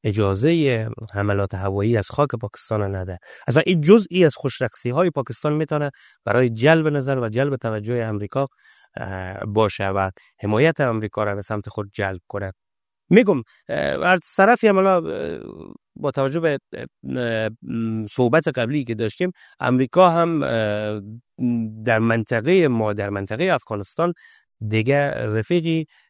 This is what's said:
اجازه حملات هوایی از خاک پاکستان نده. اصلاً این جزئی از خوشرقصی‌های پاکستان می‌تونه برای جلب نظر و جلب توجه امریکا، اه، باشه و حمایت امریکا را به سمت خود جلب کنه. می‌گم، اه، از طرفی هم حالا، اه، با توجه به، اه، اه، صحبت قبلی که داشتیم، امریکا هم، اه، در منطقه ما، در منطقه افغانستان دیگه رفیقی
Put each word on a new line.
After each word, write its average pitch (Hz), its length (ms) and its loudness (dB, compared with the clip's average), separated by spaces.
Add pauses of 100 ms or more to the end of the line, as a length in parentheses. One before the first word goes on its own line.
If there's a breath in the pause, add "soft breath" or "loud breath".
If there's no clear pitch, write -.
اجازه 110 840 2 (240)
حملات 101 420 0
هوایی 98 420 0
از 101 140 -2
خاک 143 180 0 (120)
پاکستان 104 540 -4
نده. 92 240 -6 (300 loud breath)
اصلاً 151 180 4
این 180 140 2
جزئی 180 440 6
از 151 100 4
خوشرقصی‌های 135 760 -2
پاکستان 139 420 -4
می‌تونه 151 380 -2 (340 soft breath)
برای 120 260 4
جلب 156 380 4
نظر 139 300 0
و 120 100 -2
جلب 131 280 -2
توجه 110 380 -4
امریکا، 110 520 -4 (500 soft breath)
اه، 95 500 -8
باشه 104 420 2
و 95 220 0 (320 soft breath)
حمایت 120 380 2
امریکا 110 440 -2
را 101 100 -2
به 101 80 -6
سمت 104 260 -8
خود 104 260 -6
جلب 95 340 -4
کنه. 98 240 -6 (580)
می‌گم، 190 320 4 (260 soft breath)
اه، - 380 -2
از 180 120 2 (180)
طرفی 220 320 4
هم 196 80 4
حالا، 190 200 4
اه، 156 420 -4 (580)
با 143 140 -4
توجه 135 300 -2
به، 151 180 0 (140)
اه، 123 140 -12 (300)
اه، 113 340 -2 (600)
صحبت 131 380 2
قبلی 131 360 -2
که 117 100 -6
داشتیم، 113 360 -2 (300 soft breath)
امریکا 131 500 4
هم، 165 320 2
اه، 107 580 -2 (840)
در 113 140 4
منطقه 117 680 2
ما، 110 240 0
در 101 180 -4
منطقه 110 440 -2
افغانستان 131 580 -4 (560 soft breath)
دیگه 135 420 2
رفیقی 160 720 -2 (240 soft breath)